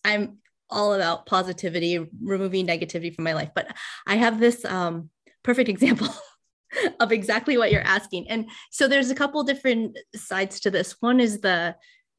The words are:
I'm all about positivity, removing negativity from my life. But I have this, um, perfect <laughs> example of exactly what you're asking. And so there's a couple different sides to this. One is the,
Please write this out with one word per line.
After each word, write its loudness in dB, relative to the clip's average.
I'm -2
all 2
about 0
positivity, -2
removing -2
negativity -4
from -6
my 0
life. -6
But -6
I 2
have 4
this, 4
um, -4
perfect 2
<laughs> 0
example 2
of 2
exactly 0
what 4
you're 2
asking. -2
And -4
so 2
there's 4
a 0
couple -2
different 0
sides -6
to 0
this. -2
One 4
is 2
the, 0